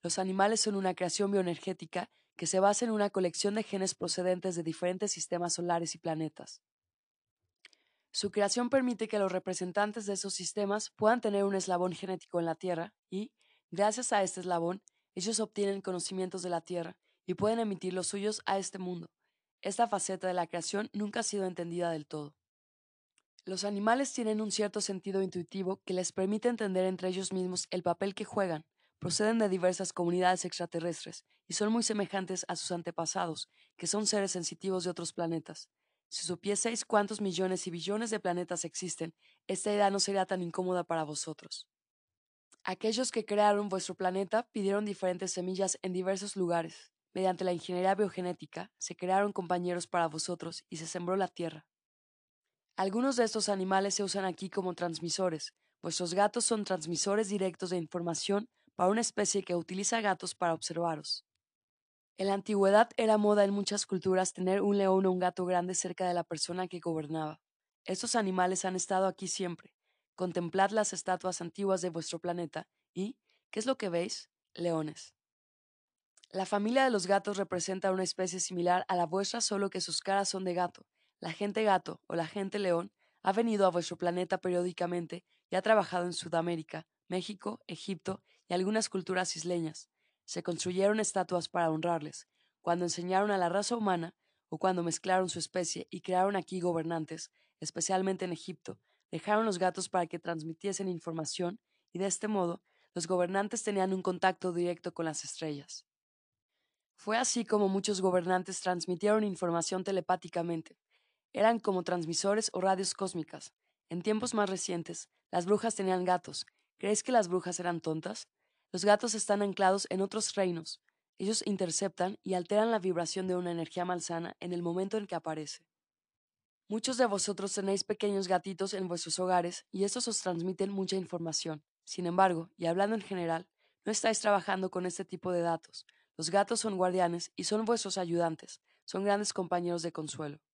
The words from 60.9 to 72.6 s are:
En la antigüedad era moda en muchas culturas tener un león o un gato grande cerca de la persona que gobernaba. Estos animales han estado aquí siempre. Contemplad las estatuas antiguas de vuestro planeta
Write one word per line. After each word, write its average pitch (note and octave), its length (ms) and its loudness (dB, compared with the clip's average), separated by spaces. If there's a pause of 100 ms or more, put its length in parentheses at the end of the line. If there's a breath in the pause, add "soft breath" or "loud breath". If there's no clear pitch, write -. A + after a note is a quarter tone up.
En F#3+ 120 0
la G3 60 4
antigüedad G3 600 6
era A3 200 6
moda G#3 280 6
en G3 60 4
muchas G3+ 360 -2
culturas F#3 460 2
tener F#3 280 2
un G3+ 180 4
león F#3+ 280 6
o F#3 40 6
un F#3 80 2
gato F3+ 280 0
grande F3+ 280 2
cerca F3+ 320 -2
de F3 80 0
la F3 80 0
persona F3 460 -4
que F3 100 -10
gobernaba. D#3 640 -4 (460)
Estos F#3+ 280 -2
animales F#3 500 2
han F#3 120 -2
estado F#3+ 300 2
aquí F#3 200 -4
siempre. F3 480 -6 (420)
Contemplad F#3 540 2
las G#3+ 220 2
estatuas F#3 480 -4
antiguas F#3+ 400 0
de F3+ 80 -2
vuestro E3 300 -4
planeta E3+ 500 -6 (240)